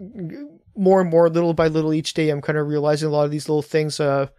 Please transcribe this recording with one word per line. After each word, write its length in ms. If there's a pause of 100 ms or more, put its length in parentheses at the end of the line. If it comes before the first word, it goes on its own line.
(760)
more 240
and 80
more, 220
little 240
by 140
little 260
each 180
day, 160
I'm 140
kinda 200
realizing 460
a 20
lot 140
of 60
these 180
little 140
things, 360
uh, 280 (120)